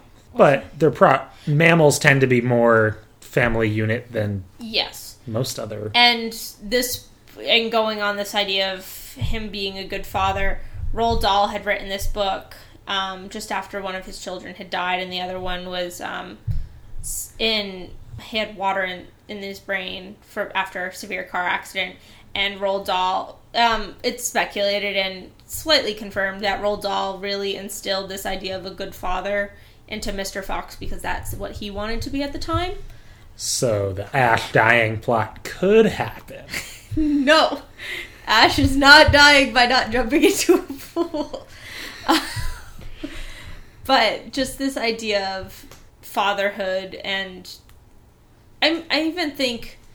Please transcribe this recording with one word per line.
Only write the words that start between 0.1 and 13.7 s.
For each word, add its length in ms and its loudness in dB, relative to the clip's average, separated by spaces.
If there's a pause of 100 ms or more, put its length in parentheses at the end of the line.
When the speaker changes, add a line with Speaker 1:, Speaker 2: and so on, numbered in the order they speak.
Speaker 1:
But 300 6 (120)
they're 140 4
pro-, 300 6 (260)
mammals 520 6
tend 220 6
to 60 6
be 140 4
more 560 4 (240)
family 480 0
unit 420 -2
than 320 -2 (160)
Speaker 2:
Yes. 580 -6 (100)
Speaker 1:
most 320 -4
other. 360 -8
Speaker 2:
And 380 4 (280)
this, 440 -2 (340)
and 320 2
going 300 0
on 160 -2
this 180 -8
idea 380 0
of 420 -14
him 340 -2
being 280 -6
a 60 -8
good 240 -8
father, 520 0 (340)
Roald 280 2
Dahl 260 4
had 200 -6
written 220 -2
this 180 -2
book, 480 -2 (320)
um, 420 -4
just 220 -10
after 300 -6